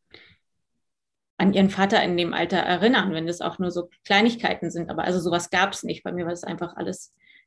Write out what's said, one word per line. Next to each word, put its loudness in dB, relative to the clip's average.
an 4
ihren 6
Vater 2
in 0
dem 0
Alter 0
erinnern, 2
wenn -4
das -6
auch -4
nur 0
so -6
Kleinigkeiten 2
sind. -6
Aber -4
also 0
sowas -2
gab's 0
nicht. -8
Bei -8
mir -6
war -4
das -10
einfach -8
alles, -8